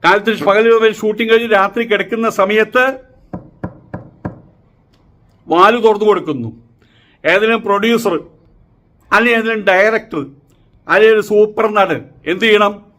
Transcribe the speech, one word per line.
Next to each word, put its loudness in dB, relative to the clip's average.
കാലത്ത് 0
പകൽ 2
മുതൽ 2
ഷൂട്ടിംഗ് -2
കഴിഞ്ഞ് 0
രാത്രി -2
കിടക്കുന്ന -2
സമയത്ത് 0
വാല് 2
തുറന്നു 2
കൊടുക്കുന്നു. -2
ഏതെങ്കിലും 0
പ്രൊഡ്യൂസർ, 0
അല്ലെങ്കിൽ 2
ഏതെങ്കിലും -4
ഡയറക്ടർ, 0
അല്ലെങ്കിൽ 4
ഒരു 0
സൂപ്പർ 2
നടൻ 0
എന്ത് -4
ചെയ്യണം? 2